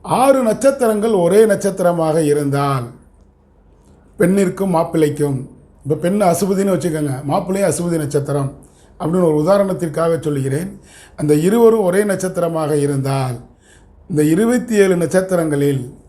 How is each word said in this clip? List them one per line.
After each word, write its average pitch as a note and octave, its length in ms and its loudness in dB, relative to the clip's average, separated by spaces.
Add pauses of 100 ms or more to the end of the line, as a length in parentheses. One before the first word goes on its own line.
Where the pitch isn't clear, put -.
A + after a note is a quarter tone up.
ஆறு C4 380 2
நட்சத்திரங்கள் A3+ 680 0
ஒரே F#3+ 320 4
நட்சத்திரமாக F3 760 0
இருந்தால் C#3+ 600 0 (1300)
பெண்ணிற்கும் F#3 580 0
மாப்பிள்ளைக்கும், D3 720 -2 (360)
இப்போ C#3 120 -2
பெண் F3+ 260 -2
அசுபதினு F#3+ 520 0
வச்சுக்கோங்க, D3 500 -4
மாப்பிள்ளையே F#3 440 -2
அசுபதி E3+ 300 -2
நட்சத்திரம் C#3+ 600 -4 (420)
அப்படின்னு F3 240 0
ஒரு D#3 120 2
உதாரணத்திற்காக E3 840 0
சொல்லுகிறேன். C#3+ 640 -4 (340)
அந்த D3 200 2
இருவரும் A3 440 4
ஒரே F#3+ 240 2
நட்சத்திரமாக E3+ 760 -2
இருந்தால் C3+ 640 -2 (680)
இந்த D3+ 140 0
இருபத்தி A3+ 520 0
ஏழு F#3+ 220 4
நட்சத்திரங்களில் D3+ 960 0 (160)